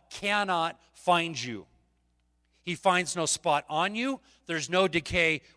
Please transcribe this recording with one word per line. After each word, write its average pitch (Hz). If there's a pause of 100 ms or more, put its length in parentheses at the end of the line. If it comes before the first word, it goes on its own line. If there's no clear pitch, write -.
(100)
cannot 190 (120)
find 165
you. 113 (1000)
He 175
finds 180
no 170
spot 147
on 175
you. 254 (260)
There's 156
no 185
decay 160 (140)